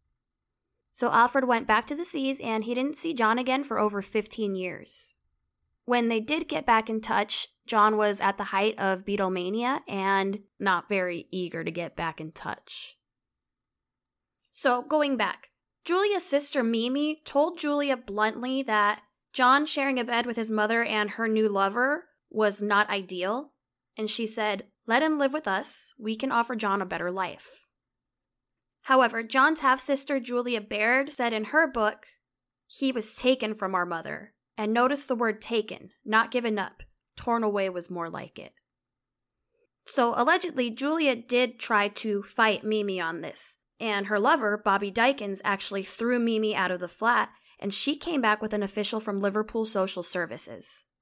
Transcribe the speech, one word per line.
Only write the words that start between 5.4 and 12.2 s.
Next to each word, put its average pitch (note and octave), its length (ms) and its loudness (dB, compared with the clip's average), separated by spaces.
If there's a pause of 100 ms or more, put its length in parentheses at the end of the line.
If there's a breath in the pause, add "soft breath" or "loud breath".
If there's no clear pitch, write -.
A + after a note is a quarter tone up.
When A#3+ 240 2
they A3+ 100 2
did D4+ 300 -2
get D4 180 -4
back A3 240 4
in A3 100 -2
touch, G#3+ 460 -2 (220)
John G#3+ 280 6
was G#3 240 2
at G3 160 0
the G3+ 80 -6
height G3+ 360 0
of F#3+ 240 0
Beatlemania G3+ 840 -2
and G3 540 0 (180)
not F#3 300 0
very F3+ 420 -2
eager E3+ 320 -6
to E3 80 -6
get E3+ 240 -8
back E3 260 -6